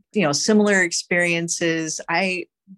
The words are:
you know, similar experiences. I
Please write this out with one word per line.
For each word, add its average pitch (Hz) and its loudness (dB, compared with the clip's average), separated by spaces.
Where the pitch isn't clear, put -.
you 214 0
know, 147 2
similar 208 4
experiences. 170 -2
I 185 -2